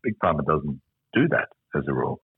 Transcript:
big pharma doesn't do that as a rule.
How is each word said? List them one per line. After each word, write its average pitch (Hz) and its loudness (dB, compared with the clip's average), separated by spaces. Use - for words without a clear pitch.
big 76 -4
pharma 78 2
doesn't 73 0
do 175 4
that 58 0
as 71 0
a 69 -2
rule. 64 -2